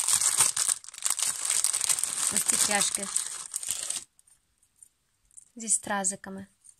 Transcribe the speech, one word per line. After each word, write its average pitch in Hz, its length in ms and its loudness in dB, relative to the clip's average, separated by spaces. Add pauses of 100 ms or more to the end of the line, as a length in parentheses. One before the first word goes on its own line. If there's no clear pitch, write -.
(2250)
Ось - 100 2
ці - 120 2 (120)
пряжки 202 400 0 (2500)
зі 226 140 -4
стразиками. 196 800 -2 (320)